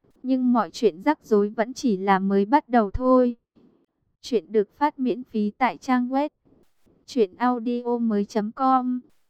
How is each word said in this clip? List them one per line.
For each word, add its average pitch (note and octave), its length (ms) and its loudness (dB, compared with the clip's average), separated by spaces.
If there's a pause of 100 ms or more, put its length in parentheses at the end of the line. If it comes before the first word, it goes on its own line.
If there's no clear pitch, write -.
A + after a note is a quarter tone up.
(240)
Nhưng B3+ 300 2
mọi G#3+ 160 0
chuyện F3+ 320 0
rắc D4 220 0
rối G#3 260 2
vẫn A#3 240 -4
chỉ A3+ 240 -2
là F#3+ 220 2
mới G3 260 2
bắt C4+ 240 0
đầu A3+ 220 2
thôi. B3+ 440 2 (840)
Chuyện F#3 300 -4
được G#3 260 -2
phát D4 220 -2
miễn B3 240 -2
phí G#3 340 -4
tại A#3 200 -2
trang B3 320 -2
web C4+ 200 -2 (760)
truyện G3 320 -2
audio A#3+ 600 -2
mới G#3+ 280 0
chấm G#3+ 260 -6
com. B3+ 480 0 (300)